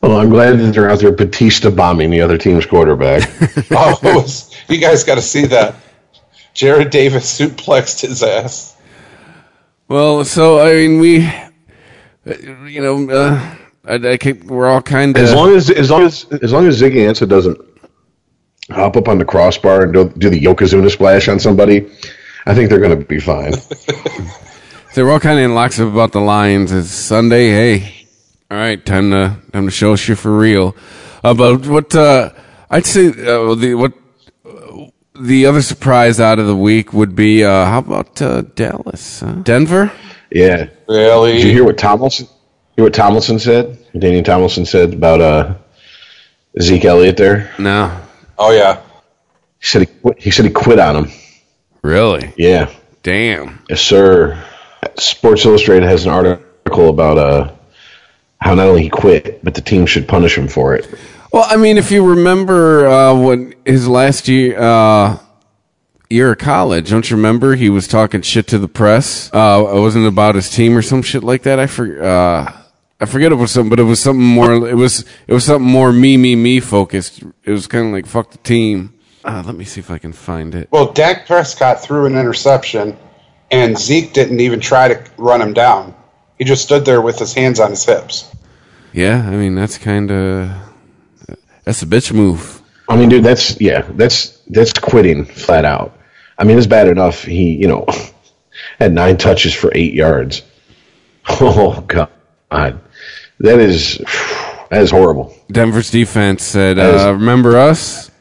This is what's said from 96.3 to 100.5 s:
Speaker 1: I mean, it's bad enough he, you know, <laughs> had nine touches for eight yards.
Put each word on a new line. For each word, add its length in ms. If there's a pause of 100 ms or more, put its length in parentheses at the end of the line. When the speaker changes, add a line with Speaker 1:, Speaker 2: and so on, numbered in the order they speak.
Speaker 1:
I 60
mean, 140
it's 100
bad 200
enough 360
he, 300
you 140
know, 180 (460)
<laughs> 480
had 140
nine 240
touches 360
for 220
eight 180
yards. 480 (840)